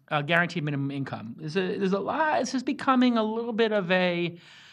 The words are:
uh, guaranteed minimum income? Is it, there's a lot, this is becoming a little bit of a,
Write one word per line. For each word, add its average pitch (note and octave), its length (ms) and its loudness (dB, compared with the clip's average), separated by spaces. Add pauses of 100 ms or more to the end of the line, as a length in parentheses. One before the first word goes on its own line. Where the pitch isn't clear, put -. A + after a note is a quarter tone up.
uh, D3+ 120 0
guaranteed E3+ 420 2
minimum C#3 280 -2
income? A#2+ 500 -8
Is D#3 140 -8
it, F#3 240 0
there's F#3+ 140 0
a G3 60 2
lot, D4+ 420 0
this B3+ 120 -4
is C4 100 -4
becoming B3+ 540 2
a A3 60 2
little A#3 300 -4
bit G#3+ 180 2
of F#3+ 200 0
a, F3 460 2 (360)